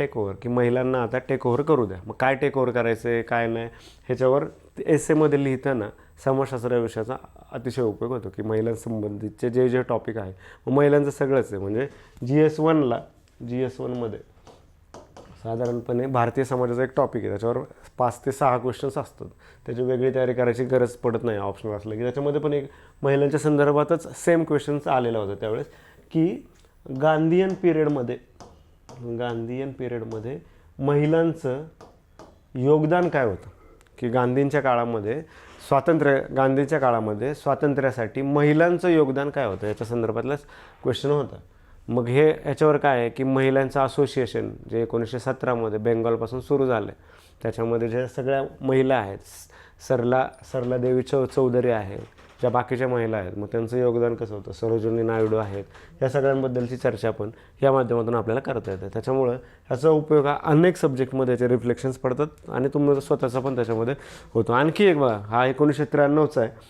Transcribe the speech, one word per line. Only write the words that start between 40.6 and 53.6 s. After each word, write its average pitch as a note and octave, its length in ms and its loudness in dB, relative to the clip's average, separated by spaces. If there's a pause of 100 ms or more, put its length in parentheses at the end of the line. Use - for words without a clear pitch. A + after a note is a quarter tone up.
क्वेश्चन C3 280 -2
होता. C#3+ 260 -2 (520)
मग A#2+ 180 -2
हे C#3 220 4
याच्यावर D3+ 480 2
काय C#3 220 2
आहे A#2 100 0
की C3 160 -4
महिलांचं C3+ 560 2
असोसिएशन B2+ 680 -2 (200)
जे A2+ 120 -2
एकोणीसशे A2+ 360 -4
सतरामध्ये A#2 600 -2
बेंगॉलपासून A2+ 640 0
सुरू C3+ 260 0
झालं A2+ 200 0
आहे, G2 100 -12 (460)
त्याच्यामध्ये A#2 460 -2
ज्या B2 180 -4
सगळ्या C3+ 360 -2 (180)
महिला C3 360 2
आहेत, G2+ 220 -4
स-, - 720 -18
सरला, B2+ 400 2 (240)
सरला B2+ 240 -2
देवी B2+ 260 0
चौ-, C3 240 0
चौधरी B2 440 2
आहे, G#2 260 -4 (440)
ज्या B2 100 0
बाकीच्या B2 380 -2
महिला A#2 280 -2
आहेत, F#2+ 220 -6
मग G#2 140 -6
त्यांचं A#2 260 -2